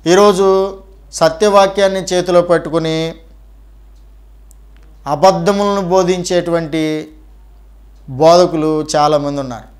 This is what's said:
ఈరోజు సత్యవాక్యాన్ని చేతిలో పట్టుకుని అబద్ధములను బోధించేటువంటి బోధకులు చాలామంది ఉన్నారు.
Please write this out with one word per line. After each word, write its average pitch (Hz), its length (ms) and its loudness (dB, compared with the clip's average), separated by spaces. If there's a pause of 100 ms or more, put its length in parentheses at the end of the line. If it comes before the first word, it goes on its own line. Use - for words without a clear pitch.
ఈరోజు 190 720 2 (340)
సత్యవాక్యాన్ని 196 920 0
చేతిలో 180 380 0
పట్టుకుని 160 720 -2 (1900)
అబద్ధములను 190 840 0
బోధించేటువంటి 170 1200 -2 (960)
బోధకులు 156 800 2 (100)
చాలామంది 143 440 0
ఉన్నారు. 123 240 -12 (160)